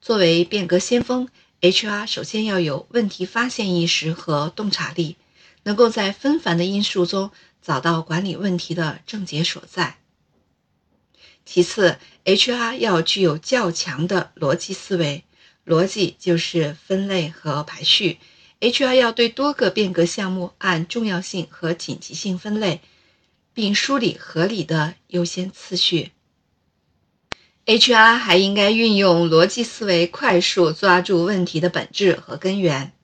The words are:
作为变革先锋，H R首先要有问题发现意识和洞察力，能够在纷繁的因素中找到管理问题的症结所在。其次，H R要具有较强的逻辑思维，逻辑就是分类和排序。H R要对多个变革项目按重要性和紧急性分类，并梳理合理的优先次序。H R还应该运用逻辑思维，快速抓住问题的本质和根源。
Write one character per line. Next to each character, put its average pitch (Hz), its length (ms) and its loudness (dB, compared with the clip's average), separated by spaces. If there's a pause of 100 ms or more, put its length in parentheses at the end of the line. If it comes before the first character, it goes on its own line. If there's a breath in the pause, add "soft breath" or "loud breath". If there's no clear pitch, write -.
作 226 160 -2
为 170 260 4
变 180 240 -4
革 175 100 2
先 240 240 0
锋 254 280 -4 (320 soft breath)
，H 190 260 2
R 208 180 -6
首 - 180 -8
先 214 200 -4
要 202 160 -2
有 147 300 -2
问 233 180 0
题 185 180 -6
发 233 220 -2
现 208 260 -4
意 170 140 2
识 160 240 -2
和 156 420 -4
洞 208 160 -4
察 151 220 -6
力， 156 240 -4 (480 soft breath)
能 208 140 -4
够 233 120 6
在 202 220 -2
纷 294 300 -2
繁 170 160 0
的 175 80 0
因 202 180 -2
素 185 220 0
中 196 260 -4 (300 soft breath)
找 143 180 -4
到 165 220 0
管 165 240 -4
理 180 100 -6
问 180 220 -2
题 170 180 -8
的 160 320 -4
症 208 180 -10
结 156 200 -4
所 - 200 -8
在。 - 320 -6 (1500 soft breath)
其 - 180 2
次 175 340 2 (280 soft breath)
，H 202 260 2
R 240 240 -2
要 208 260 0
具 196 200 -2
有 156 160 2
较 220 340 -2
强 160 340 -4
的 180 300 -2
逻 131 180 0
辑 175 200 -6
思 185 240 -6
维， 151 260 -2 (420 soft breath)
逻 165 220 2
辑 190 320 -2
就 170 180 0
是 160 380 -2 (100)
分 190 220 -2
类 180 220 -2
和 151 340 -6
排 - 200 -14
序。 165 360 0 (400 soft breath)
H 240 240 0
R 254 120 2
要 240 180 4
对 233 160 2
多 277 240 -2
个 208 160 0
变 190 240 0
革 170 120 2
项 190 240 -4
目 185 280 -6
按 170 300 -2
重 233 180 -4
要 185 160 -2
性 175 280 -8
和 165 240 -4
紧 175 280 -10
急 - 120 -18
性 180 240 -6
分 208 220 -4
类， 190 220 -2 (720 soft breath)
并 208 200 0
梳 - 240 0
理 233 220 -2
合 - 260 -4
理 202 200 -4
的 160 300 -2 (120)
优 175 160 -2
先 185 260 -6
次 - 280 -10
序。 - 340 -2 (1500 soft breath)
H 226 300 4
R 226 240 8
还 226 180 2
应 196 180 4
该 202 180 4
运 220 260 2
用 175 320 4
逻 160 180 6
辑 240 160 -2
思 - 220 -8
维， 175 200 2
快 185 360 2
速 170 320 2
抓 180 260 4
住 180 240 0
问 185 220 0
题 160 160 -4
的 175 80 2
本 160 240 -4
质 190 240 2
和 - 180 -12
根 190 240 -4
源。 151 320 -2 (120)